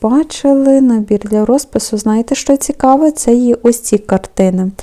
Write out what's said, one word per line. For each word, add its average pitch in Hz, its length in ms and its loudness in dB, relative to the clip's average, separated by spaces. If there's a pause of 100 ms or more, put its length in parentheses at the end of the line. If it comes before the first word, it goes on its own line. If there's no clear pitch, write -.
бачили. 269 800 2
Набір 220 380 0
для 208 260 -2
розпису. 233 520 -2
Знаєте, 220 380 -2
що 277 220 0
цікаве? 277 540 0
Це 240 220 0
є 240 300 2
ось 240 160 2
ці - 180 -2
картини. 190 760 -2 (120)